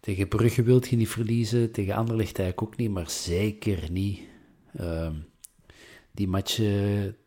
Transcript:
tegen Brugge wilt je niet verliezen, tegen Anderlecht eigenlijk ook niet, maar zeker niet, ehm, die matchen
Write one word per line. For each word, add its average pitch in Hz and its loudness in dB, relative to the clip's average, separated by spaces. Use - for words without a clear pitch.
tegen 95 -2
Brugge 113 4
wilt 123 6
je 123 2
niet 110 2
verliezen, 117 0
tegen 98 -2
Anderlecht 113 0
eigenlijk 90 0
ook - -18
niet, 113 0
maar 92 -4
zeker 90 -2
niet, 95 -2
ehm, 82 -4
die 101 -4
matchen 101 0